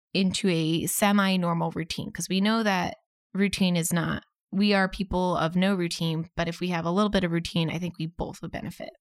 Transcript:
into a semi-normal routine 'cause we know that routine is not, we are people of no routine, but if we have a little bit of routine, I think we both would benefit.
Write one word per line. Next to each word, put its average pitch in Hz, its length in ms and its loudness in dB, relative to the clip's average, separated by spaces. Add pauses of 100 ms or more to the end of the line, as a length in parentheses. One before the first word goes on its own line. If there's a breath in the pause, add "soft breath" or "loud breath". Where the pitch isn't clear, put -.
(120)
into 185 360 2
a 165 380 2
semi-normal 185 880 2
routine - 400 -6
'cause - 160 -8
we 185 120 0
know 220 220 2
that 190 360 0 (340)
routine 185 440 2
is 165 160 0
not, 165 300 0 (300)
we 202 200 4
are 190 160 4
people 185 480 0
of 165 200 0
no 190 180 4
routine, 165 600 -2
but 170 100 -2
if 170 140 -6
we 180 80 -2
have 170 160 -2
a 170 80 -2
little 208 180 2
bit 196 140 2
of 170 80 -2
routine, 170 360 0
I 160 120 -4
think 175 180 -6
we 160 80 -4
both - 340 -8
would 165 120 -12
benefit. - 380 -10 (100)